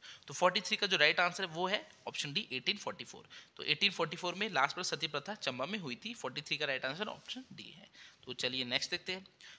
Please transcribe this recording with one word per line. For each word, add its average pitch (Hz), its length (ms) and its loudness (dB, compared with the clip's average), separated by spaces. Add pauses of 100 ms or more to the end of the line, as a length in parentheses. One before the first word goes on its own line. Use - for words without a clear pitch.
(280)
तो 143 60 -8
फ़ोर्टी 180 260 6
थ्री 214 160 0
का 202 100 2
जो 185 100 4
राइट 160 240 8
आंसर 175 240 4
है 180 60 0
वो 170 180 0
है 214 140 2 (260)
ऑप्शन - 240 -2
डी, 208 200 -2
एटीन 127 240 0
फ़ोर्टी - 280 -6
फ़ोर। - 200 -16 (320)
तो - 80 -8
एटीन 170 260 4
फ़ोर्टी 170 260 -2
फ़ोर 175 180 -4
में 202 160 -2
लास्ट 143 260 2
बार 175 80 -2
सती 156 240 -2
प्रथा 151 280 -4
चंबा 131 300 -2
में 208 120 -2
हुई 135 260 -6
थी। 220 100 -8
फ़ोर्टी - 260 -6
थ्री - 160 -4
का 147 100 0
राइट 131 180 0
आंसर 165 240 -2
ऑप्शन - 440 -8
डी - 180 -14
है। - 180 -20 (360)
तो 127 100 -8
चलिए 127 320 0
नेक्स्ट 123 240 0
देखते 175 220 -4
हैं। 190 140 -8 (320)